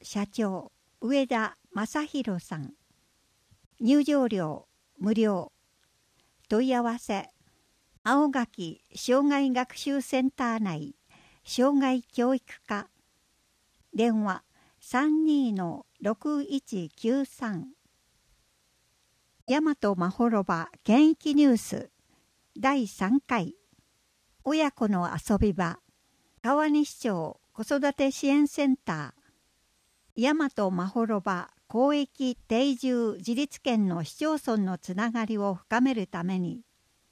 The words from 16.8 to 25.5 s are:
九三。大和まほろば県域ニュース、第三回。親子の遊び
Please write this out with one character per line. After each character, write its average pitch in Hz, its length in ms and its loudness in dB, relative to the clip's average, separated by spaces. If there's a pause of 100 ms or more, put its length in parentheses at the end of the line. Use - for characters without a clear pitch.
九 233 360 -2
三。 214 440 -8 (1800)
大 277 140 2
和 269 340 0
ま 180 160 -2
ほ 233 180 0
ろ 214 140 2
ば 170 260 -4 (140)
県 285 260 6
域 311 240 0
ニ 294 120 6
ュ 262 80 6
ー 226 40 2
ス、 - 320 -8 (640)
第 262 320 0
三 208 320 0
回。 240 360 -4 (880)
親 302 280 0
子 - 160 -2
の 185 240 0
遊 196 280 0
び 208 140 4